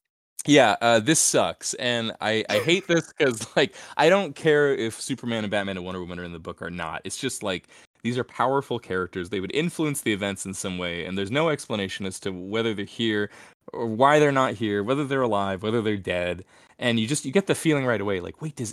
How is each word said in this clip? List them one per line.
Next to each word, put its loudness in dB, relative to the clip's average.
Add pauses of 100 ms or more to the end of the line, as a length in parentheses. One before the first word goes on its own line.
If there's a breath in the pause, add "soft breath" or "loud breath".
(480)
Yeah, 8
uh, 6
this 2
sucks, 0
and -2
I, 0
I 2
hate 2
this 0
'cause, 0
<laughs> -2
like, 2 (220 loud breath)
I 6
don't 2
care 4
if -2
Superman -4
and -4
Batman -2
and -6
Wonder -6
Woman -10
are -8
in -10
the -10
book -12
or -8
not. -8
It's -10
just, -6
like, -4 (380 soft breath)
these -2
are -2
powerful -2
characters. -6
They -4
would -6
influence -2
the 0
events -4
in -8
some -6
way, -4
and -6
there's -4
no 0
explanation -4
as -10
to -6
whether -2
they're -6
here -2 (420 loud breath)
or -6
why 6
they're 6
not 2
here, 0
whether 0
they're -2
alive, 0
whether 0
they're 0
dead. -4 (340 soft breath)
And 0
you 0
just, -2
you -8
get 2
the 4
feeling 2
right 2
away, -2
like, -10
"Wait, -8
does -8